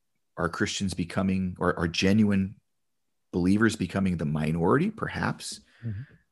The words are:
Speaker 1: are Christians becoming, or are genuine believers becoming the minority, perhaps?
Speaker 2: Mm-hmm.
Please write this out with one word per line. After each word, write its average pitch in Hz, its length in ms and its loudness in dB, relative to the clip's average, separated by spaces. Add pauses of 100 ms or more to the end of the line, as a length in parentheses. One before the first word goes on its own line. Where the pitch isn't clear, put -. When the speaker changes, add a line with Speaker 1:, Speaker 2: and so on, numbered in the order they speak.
(360)
Speaker 1:
are 87 140 0
Christians 98 440 -2
becoming, 95 640 -2
or 90 200 0
are 87 80 2
genuine 98 680 2 (760)
believers 101 460 4
becoming 92 400 0
the 80 80 -4
minority, 85 640 2
perhaps? - 720 -6 (220)
Speaker 2:
Mm-hmm. 110 180 -8 (300)